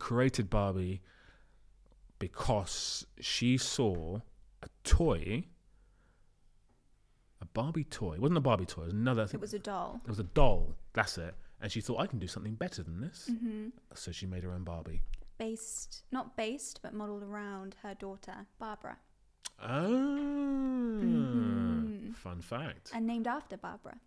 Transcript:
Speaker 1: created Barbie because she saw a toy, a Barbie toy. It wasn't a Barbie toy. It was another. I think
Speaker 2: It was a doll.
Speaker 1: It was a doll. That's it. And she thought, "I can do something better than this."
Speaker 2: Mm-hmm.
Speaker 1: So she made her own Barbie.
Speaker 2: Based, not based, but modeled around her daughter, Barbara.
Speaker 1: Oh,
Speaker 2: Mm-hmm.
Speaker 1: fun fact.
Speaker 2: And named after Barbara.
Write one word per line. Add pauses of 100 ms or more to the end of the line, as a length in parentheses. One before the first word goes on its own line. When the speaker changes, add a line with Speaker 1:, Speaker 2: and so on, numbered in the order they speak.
Speaker 1:
created
Barbie (1200)
because (140)
she
saw (440)
a (140)
toy, (2000)
a
Barbie
toy.
It
wasn't
a
Barbie
toy.
It
was
another.
I
think
Speaker 2:
It
was
a
doll.
Speaker 1:
It
was
a
doll. (180)
That's
it. (260)
And
she
thought,
"I
can
do
something
better
than
this."
Speaker 2:
Mm-hmm. (260)
Speaker 1:
So
she
made
her
own
Barbie. (360)
Speaker 2:
Based,
not
based,
but
modeled
around
her
daughter, (120)
Barbara. (640)
Speaker 1:
Oh,
Speaker 2:
Mm-hmm.
Speaker 1:
fun
fact.
Speaker 2:
And
named
after
Barbara.